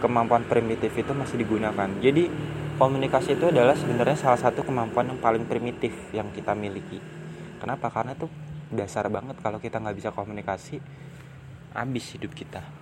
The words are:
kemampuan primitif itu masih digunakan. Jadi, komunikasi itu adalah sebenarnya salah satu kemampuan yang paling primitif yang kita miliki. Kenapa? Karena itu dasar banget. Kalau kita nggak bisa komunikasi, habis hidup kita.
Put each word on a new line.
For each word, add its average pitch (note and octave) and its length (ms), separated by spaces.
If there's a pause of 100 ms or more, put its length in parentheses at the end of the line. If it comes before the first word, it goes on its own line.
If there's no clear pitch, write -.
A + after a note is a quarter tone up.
kemampuan A#2 440
primitif A2+ 480
itu A#2 200
masih C3 240
digunakan. G#2 480 (120)
Jadi, D#3 320 (480)
komunikasi C3+ 600
itu F3 120
adalah C3+ 240
sebenarnya A#2+ 400
salah C3 240
satu B2+ 240
kemampuan B2 480
yang B2+ 80
paling A#2 280
primitif A#2 440 (240)
yang G#2 160
kita G2+ 240
miliki. G2 440 (600)
Kenapa? A#2+ 320
Karena B2 240
itu D#3+ 160 (400)
dasar G#2 400
banget. A2+ 320
Kalau G#2+ 160
kita A2 240
nggak G#2+ 160
bisa G#2 160
komunikasi, G2+ 640 (960)
habis A#2+ 400
hidup G#2 200
kita. - 280 (180)